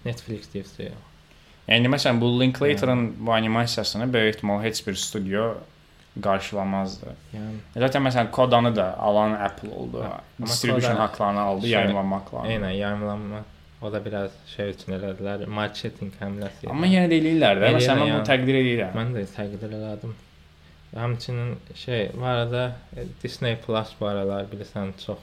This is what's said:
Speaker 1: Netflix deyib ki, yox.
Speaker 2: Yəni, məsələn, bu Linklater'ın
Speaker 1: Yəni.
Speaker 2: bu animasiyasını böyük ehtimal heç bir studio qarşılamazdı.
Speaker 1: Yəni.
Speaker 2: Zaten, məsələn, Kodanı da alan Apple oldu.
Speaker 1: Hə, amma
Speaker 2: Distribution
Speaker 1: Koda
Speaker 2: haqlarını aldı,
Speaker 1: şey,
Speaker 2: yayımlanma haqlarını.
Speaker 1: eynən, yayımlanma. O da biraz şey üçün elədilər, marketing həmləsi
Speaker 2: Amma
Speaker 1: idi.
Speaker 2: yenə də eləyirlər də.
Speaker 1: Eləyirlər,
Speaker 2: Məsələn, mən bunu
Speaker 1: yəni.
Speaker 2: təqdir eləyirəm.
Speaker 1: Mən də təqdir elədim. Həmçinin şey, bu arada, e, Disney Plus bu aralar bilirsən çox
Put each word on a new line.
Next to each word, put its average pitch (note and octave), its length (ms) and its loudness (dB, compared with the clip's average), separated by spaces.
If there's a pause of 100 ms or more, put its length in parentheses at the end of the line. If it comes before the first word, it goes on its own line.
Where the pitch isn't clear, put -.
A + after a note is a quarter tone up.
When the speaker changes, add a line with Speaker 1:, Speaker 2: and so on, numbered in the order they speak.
Speaker 1:
Netflix A#2 500 -8
deyib G2 220 -8
ki, G#2 120 -8
yox. - 140 -14 (680)
Speaker 2:
Yəni, A#2+ 240 6
məsələn, C3 280 2
bu A#2+ 100 4 (100)
Linklater'ın C3 640 4
Speaker 1:
Yəni. A2 220 -6
Speaker 2:
bu A#2 60 2
animasiyasını A2+ 800 0
böyük A2 220 4
ehtimal G#2 280 0
heç A2 240 -2
bir G2 80 -4
studio G2 500 -2 (760)
qarşılamazdı. G2 920 -2 (220)
Speaker 1:
Yəni. A2 240 -10 (180)
Speaker 2:
Zaten, C3 260 2
məsələn, B2 280 2
Kodanı A#2+ 460 6
da F#2 220 0
alan G#2+ 340 4
Apple G2+ 360 -4
oldu. A#2+ 320 -8
Speaker 1:
Hə, G#2+ 60 -6 (320)
amma A#2 80 -6
Speaker 2:
Distribution A#2+ 460 2
Speaker 1:
Koda A2 100 2
Speaker 2:
haqlarını G2+ 380 2
aldı, G2 220 2
Speaker 1:
şey, A#2 80 0
Speaker 2:
yayımlanma G2 500 2
haqlarını. - 320 -6
Speaker 1:
eynən, G2+ 180 -2
yayımlanma. G#2 760 -4 (380)
O G#2 100 -6
da G#2 120 -6
biraz G#2 260 -4 (260)
şey G2+ 140 -2
üçün F#2 220 -10
elədilər, G2 540 -6
marketing G#2+ 760 -6
həmləsi G2+ 500 -8
Speaker 2:
Amma D#3 160 0
Speaker 1:
idi. F#3+ 100 6
Speaker 2:
yenə F3+ 160 4
də D#3+ 80 6
eləyirlər D#3 360 6
də. G2+ 120 4
Speaker 1:
Eləyirlər, - 80 6
Speaker 2:
Məsələn, C3 200 4
mən C#3 40 4
bunu D3 100 2
Speaker 1:
yəni. G#2+ 160 0
Speaker 2:
təqdir C3 360 4
eləyirəm. A2+ 340 0
Speaker 1:
Mən A#2+ 180 -2
də G2 120 -4 (100)
təqdir G#2 420 -8
elədim. G#2+ 340 -8 (840)
Həmçinin A#2+ 580 -4 (200)
şey, A2+ 420 -2
bu B2 100 -6
arada, B2 460 0 (240)
e, B2 80 -10 (180)
Disney A#2+ 340 -2
Plus A2 320 -2 (120)
bu G#2 60 -2
aralar G2 380 -2
bilirsən G2+ 440 -8 (180)
çox G2 160 -8